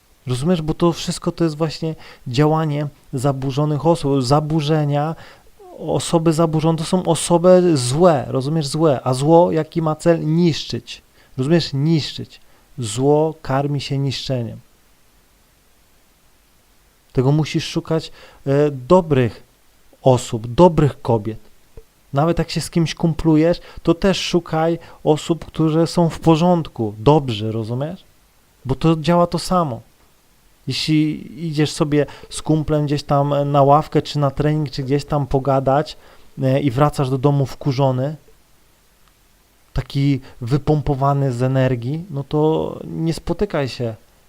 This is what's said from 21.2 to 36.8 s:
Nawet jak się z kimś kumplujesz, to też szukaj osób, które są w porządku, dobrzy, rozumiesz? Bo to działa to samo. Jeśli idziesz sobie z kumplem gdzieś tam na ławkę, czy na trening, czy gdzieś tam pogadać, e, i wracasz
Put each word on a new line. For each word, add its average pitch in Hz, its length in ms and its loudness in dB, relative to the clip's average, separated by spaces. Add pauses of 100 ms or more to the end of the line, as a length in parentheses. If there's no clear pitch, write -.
Nawet 165 260 2
jak 160 100 -4
się 160 120 -4
z - 80 -8
kimś 170 260 0
kumplujesz, 165 640 2 (240)
to 165 100 4
też 180 240 0
szukaj 165 600 -2 (240)
osób, 156 420 0
które 160 420 0
są 170 220 0
w - 100 -8
porządku, 160 800 0
dobrzy, 110 540 2
rozumiesz? 120 520 -6 (600)
Bo 127 100 -2
to 165 200 2
działa 170 320 2
to 170 120 -6
samo. 151 420 -2 (840)
Jeśli 156 800 -2
idziesz 151 240 0
sobie 147 340 0 (240)
z - 120 -12
kumplem 151 440 0
gdzieś 143 180 -2
tam 143 480 0
na 143 120 4
ławkę, 147 380 4
czy - 180 -6
na 139 120 0
trening, 151 400 -2
czy 143 120 -8
gdzieś 139 220 -2
tam 143 220 -2
pogadać, 135 680 0 (440)
e, 135 200 2
i 143 100 0
wracasz 143 380 0